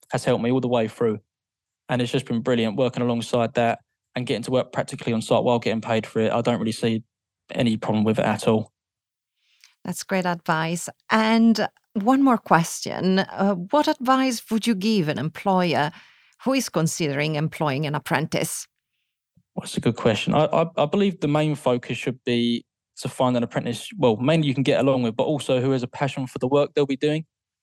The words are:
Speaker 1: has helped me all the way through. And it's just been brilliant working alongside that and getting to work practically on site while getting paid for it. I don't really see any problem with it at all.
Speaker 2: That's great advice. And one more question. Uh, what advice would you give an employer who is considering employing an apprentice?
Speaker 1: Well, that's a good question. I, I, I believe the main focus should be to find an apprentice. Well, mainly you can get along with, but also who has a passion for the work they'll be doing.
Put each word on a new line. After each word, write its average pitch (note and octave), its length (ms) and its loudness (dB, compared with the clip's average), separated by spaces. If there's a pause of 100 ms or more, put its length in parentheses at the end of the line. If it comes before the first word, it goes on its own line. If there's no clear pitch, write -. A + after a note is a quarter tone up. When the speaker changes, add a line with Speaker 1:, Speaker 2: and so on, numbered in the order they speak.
(120)
Speaker 1:
has C3 140 -4
helped B2 180 2
me A#2+ 80 0
all C3 80 2
the B2+ 80 0
way A#2+ 200 2
through. A2 320 -2 (720)
And B2 120 0
it's A#2+ 100 -2
just C3 140 -2
been A#2 160 -2
brilliant A2+ 360 0
working B2 240 0
alongside A#2 520 -2
that A#2 260 0 (360)
and B2+ 100 -6
getting A#2 180 -4
to C3 80 -8
work B2+ 200 0
practically C#3 420 -4
on A2 80 -2
site A2+ 220 2
while A#2+ 160 2
getting A2 220 -2
paid A2 240 -2
for - 140 -4
it. A2 120 2
I A2+ 100 0
don't A#2 180 0
really A2 120 -2
see A2 320 -2 (480)
any A2+ 260 0
problem G#2+ 260 0
with A2 160 2
it - 60 0
at G#2+ 220 -2
all. A2+ 260 2 (1120)
Speaker 2:
That's - 180 -8
great F#3 220 -2
advice. E3+ 640 -2 (200)
And A3 600 4 (240)
one A#3+ 280 2
more C4 160 6
question. F3+ 800 2
Uh, G3 360 0
what G3 320 0
advice C4 640 0
would A3 160 -2
you A#3 80 2
give F#3+ 320 2
an D3+ 100 0
employer D#3 760 2 (520)
who C4 80 0
is C4+ 160 0
considering D#3 680 -2
employing D3+ 500 -2
an D3 100 -4
apprentice? - 720 -2 (880)
Speaker 1:
Well, - 60 -8
that's - 160 -12
a - 20 -4
good A#2 160 -2
question. - 380 0
I, D3+ 140 4
I, E3 180 2 (100)
I C#3+ 120 2
believe G3+ 340 0
the D3+ 80 0
main D3+ 260 0
focus B2 420 -2
should B2+ 280 -6
be A#2+ 400 0 (320)
to - 100 -6
find B2+ 300 0
an A#2 60 0
apprentice. - 440 -6 (100)
Well, B2 200 4
mainly D3+ 300 2
you B2+ 80 0
can C#3 80 0
get B2 160 2
along C3 240 2
with, A2+ 120 -2
but B2+ 100 -2
also C3+ 360 0
who C3 80 0
has C3 140 0
a A#2+ 40 -4
passion C3+ 400 -4
for - 120 -10
the B2+ 80 -2
work C#3+ 260 2
they'll C#3+ 140 2
be C#3 100 -2
doing. D3+ 280 -2 (380)